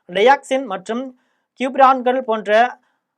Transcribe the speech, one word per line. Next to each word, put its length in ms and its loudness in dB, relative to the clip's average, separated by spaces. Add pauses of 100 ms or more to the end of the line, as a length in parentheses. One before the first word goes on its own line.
(140)
டயாக்சின் 520 2
மற்றும் 540 -10 (400)
கியூப்ரான்கள் 640 2
போன்ற 560 -2 (400)